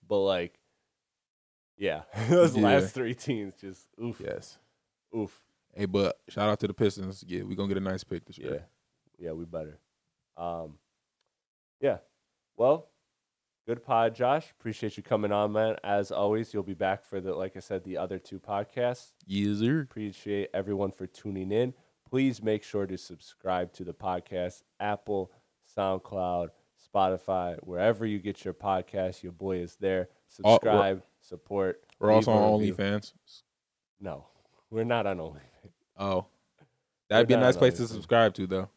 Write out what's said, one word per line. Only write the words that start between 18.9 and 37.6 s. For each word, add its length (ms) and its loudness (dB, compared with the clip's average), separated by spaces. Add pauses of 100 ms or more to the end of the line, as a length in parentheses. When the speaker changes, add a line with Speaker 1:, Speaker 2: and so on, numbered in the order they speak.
Speaker 2:
Yes, 340 -2
sir. 220 2
Speaker 1:
Appreciate 720 -8
everyone 380 -2
for 160 -12
tuning 440 -8
in. 220 0 (340)
Please 360 0
make 200 0
sure 220 -4
to 120 -8
subscribe 760 -6
to 100 -14
the 100 -12
podcast, 680 -6 (180)
Apple, 520 -4 (440)
SoundCloud, 720 -2 (440)
Spotify, 680 0
wherever 420 0
you 140 -2
get 260 -8
your 80 -6
podcast. 680 -4
Your 80 -12
boy 260 -4
is 220 -8
there. 300 0 (360)
Speaker 2:
Al-, 60 10
we're 80 12
Speaker 1:
Subscribe, 440 2 (180)
support, 600 -4 (160)
Speaker 2:
we're 120 4
also 200 6
Speaker 1:
leave 80 6
a 40 6
Speaker 2:
on 160 4
Speaker 1:
review. 160 0
Speaker 2:
OnlyFans. 380 -4 (840)
Speaker 1:
No, 260 -10 (440)
we're 140 -2
not 240 0
on 100 -2
OnlyFans. 220 -10 (560)
Speaker 2:
Oh, 300 -2 (840)
that'd 180 6
Speaker 1:
We're 20 -6
Speaker 2:
be 80 6
a 20 4
Speaker 1:
not 80 4
Speaker 2:
nice 100 6
Speaker 1:
on 40 -4
Speaker 2:
place 180 6